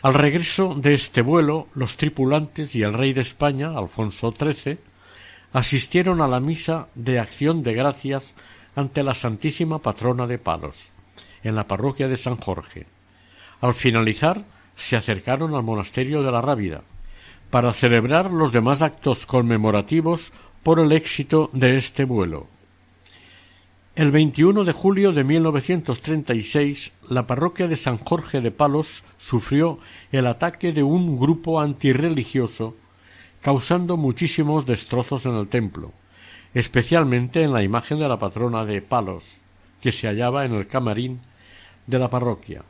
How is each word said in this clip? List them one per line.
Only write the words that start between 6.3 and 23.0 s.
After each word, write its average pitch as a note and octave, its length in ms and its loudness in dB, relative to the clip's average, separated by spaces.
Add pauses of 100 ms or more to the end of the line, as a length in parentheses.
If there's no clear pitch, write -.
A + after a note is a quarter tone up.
misa D#3+ 560 -4
de B2 240 -2
acción D3 440 -2
de A#2 100 -2
gracias C3+ 600 -4 (400)
ante C#3 280 -2
la C3+ 100 0
Santísima D#3 680 -4
Patrona A#2+ 480 -2
de B2 120 -6
Palos, D#2 500 -8 (540)
en A2 120 -2
la G#2+ 120 -4
parroquia C3 400 -2
de B2+ 100 -2
San B2 200 -6
Jorge. E2 500 -10 (760)
Al B2 140 0
finalizar, A#2+ 680 0 (320)
se - 200 -4
acercaron B2 580 -2
al C3 100 -2
monasterio C3 600 -2
de C3 80 0
la A#2 100 0
Rábida, G#2+ 400 -2 (680)
para A#2+ 200 2
celebrar B2 600 2
los D#3 200 2
demás B2 300 2
actos D3 460 -2
conmemorativos A#2+ 1040 2 (300)
por D#3+ 160 6
el D3+ 120 6
éxito D#3 600 2
de B2+ 220 4
este C3+ 280 -2
vuelo. F#2 440 -2 (1500)